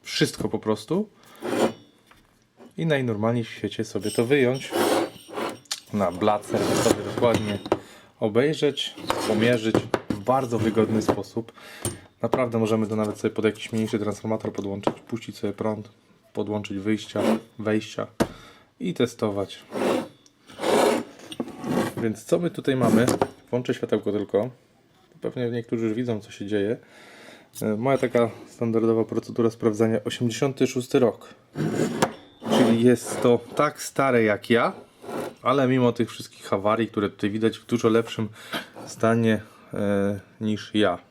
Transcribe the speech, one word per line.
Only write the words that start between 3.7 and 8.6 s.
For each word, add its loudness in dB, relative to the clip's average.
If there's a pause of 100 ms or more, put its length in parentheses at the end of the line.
sobie -6
to 2
wyjąć 2 (1200)
na 0
blacer, 0 (220)
sobie 2 (120)
dokładnie 2 (600)
obejrzeć, 0 (320)